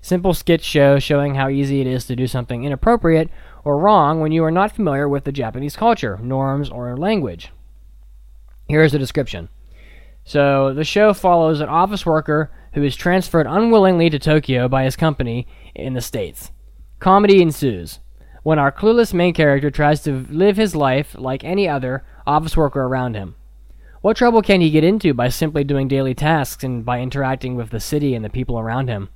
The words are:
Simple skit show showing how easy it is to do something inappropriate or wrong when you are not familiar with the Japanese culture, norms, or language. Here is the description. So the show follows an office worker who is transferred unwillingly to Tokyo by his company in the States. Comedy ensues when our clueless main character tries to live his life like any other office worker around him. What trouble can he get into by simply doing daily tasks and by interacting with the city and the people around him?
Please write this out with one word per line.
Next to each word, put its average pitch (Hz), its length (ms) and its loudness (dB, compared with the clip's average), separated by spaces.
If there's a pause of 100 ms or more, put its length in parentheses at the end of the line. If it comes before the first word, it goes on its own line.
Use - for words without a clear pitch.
Simple 180 340 0
skit - 280 0
show 139 360 4
showing 143 340 0
how 135 160 -2
easy 139 320 -2
it 127 60 -2
is 127 180 -4
to 127 100 -6
do 127 120 -2
something 120 360 -6
inappropriate 160 680 0 (340)
or 143 160 0
wrong 160 400 4
when 156 120 0
you 165 120 2
are 160 80 2
not 196 200 0
familiar 147 380 -2
with 139 140 -2
the 143 80 -6
Japanese 135 440 -6
culture, 147 460 -2
norms, 135 480 -4
or 123 280 -10
language. 151 540 -4 (1160)
Here 151 160 4
is 151 80 4
the 147 80 0
description. 123 500 -6 (760)
So 139 500 2
the 151 100 -4
show 208 300 4
follows 165 480 2
an 147 80 -6
office 185 360 0
worker 156 460 0 (220)
who 147 100 -2
is 143 120 0
transferred 175 520 0
unwillingly 190 640 4
to 147 80 -4
Tokyo 139 480 0
by 131 160 0
his 131 120 -2
company 127 520 -2 (280)
in - 180 -8
the 127 80 -6
States. - 500 -8 (480)
Comedy 196 420 6
ensues 127 580 -2 (440)
when 156 160 2
our 139 120 2
clueless 226 420 2
main 175 200 2
character 143 380 2
tries 147 320 0
to 131 260 -6
live 190 280 2
his 202 180 -2
life 139 420 0
like 131 260 -8
any 185 240 -2
other 131 360 -4 (240)
office 156 280 0
worker 143 280 0
around 127 320 -4
him. 98 200 -10 (680)
What 214 160 0
trouble 233 260 4
can 190 180 4
he 160 100 4
get 156 120 4
into 180 300 2
by 123 160 0
simply 151 340 -2
doing 139 240 -2
daily 135 280 0
tasks 151 480 -2
and 123 220 -6
by 123 160 -4
interacting 131 540 -4
with 113 160 -8
the 113 80 -6
city 143 360 -2
and 110 80 -6
the 104 60 -8
people 120 300 -4
around 117 300 -4
him? 101 260 -6